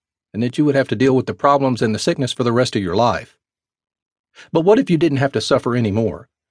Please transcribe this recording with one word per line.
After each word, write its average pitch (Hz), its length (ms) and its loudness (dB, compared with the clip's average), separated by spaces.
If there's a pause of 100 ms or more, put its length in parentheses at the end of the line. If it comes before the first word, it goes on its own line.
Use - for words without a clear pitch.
(340)
and 107 100 -6
that 120 140 -6
you 151 80 2
would 139 100 2
have 135 140 0
to 120 80 -4
deal 131 180 2
with 127 100 0
the 104 80 -6
problems 135 480 0
and 110 140 0
the 101 40 -4
sickness 147 340 -2
for - 100 -4
the 117 80 0
rest 123 240 0
of 110 60 -2
your 90 160 -4
life? 107 420 -2 (1120)
But 165 140 0
what 208 120 6
if 269 120 0
you 160 80 2
didn't 147 220 0
have 135 120 0
to 110 100 -4
suffer 123 320 0
anymore? 110 540 -2 (240)